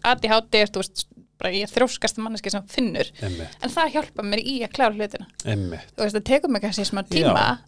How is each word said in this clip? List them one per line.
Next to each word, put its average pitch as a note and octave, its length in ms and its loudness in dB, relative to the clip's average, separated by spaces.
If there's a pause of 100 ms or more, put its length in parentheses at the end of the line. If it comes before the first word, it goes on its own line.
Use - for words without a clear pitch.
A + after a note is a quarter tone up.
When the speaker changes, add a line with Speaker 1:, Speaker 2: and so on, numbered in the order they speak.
Speaker 1:
A A#3+ 120 6
D A#3+ 120 -2
H A3 120 6 (100)
D - 140 2
er, G#3 80 2
þú G#3 80 -2
veist, - 260 -6 (380)
bara F#3 80 0
ég G3 160 -2
þrjóskast - 560 0
manneskja A3 280 -6
sem G3 180 -4
finnur. - 380 0 (120)
Speaker 2:
Einmitt. E2+ 420 -8
Speaker 1:
En B3+ 80 -4
það D#4+ 220 0
hjálpar D4+ 320 -4
mér G3+ 160 -2
í C4 140 -4 (100)
að G#3 80 -8
klára A#3 240 2
hlutina. G#3 300 -6 (180)
Speaker 2:
Einmitt. F#2+ 540 -4
Speaker 1:
Þú - 80 0
veist, - 100 0
það G3+ 80 -2
tekur D4 300 2
mig G3+ 80 -2
kannski G3+ 260 -2
smá G3 160 -4
tíma, D#4 320 4
Speaker 2:
Já. - 220 2 (100)